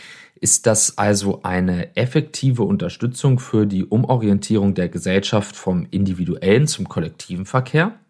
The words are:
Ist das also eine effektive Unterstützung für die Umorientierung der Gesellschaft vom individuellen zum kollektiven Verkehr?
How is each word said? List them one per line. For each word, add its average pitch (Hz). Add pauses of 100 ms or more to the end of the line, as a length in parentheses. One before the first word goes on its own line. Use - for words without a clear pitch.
(400)
Ist -
das -
also 101
eine 90
effektive 127
Unterstützung 117
für 107
die 95
Umorientierung 107
der 90
Gesellschaft 95
vom 90
individuellen 95
zum -
kollektiven 90
Verkehr? 151 (180)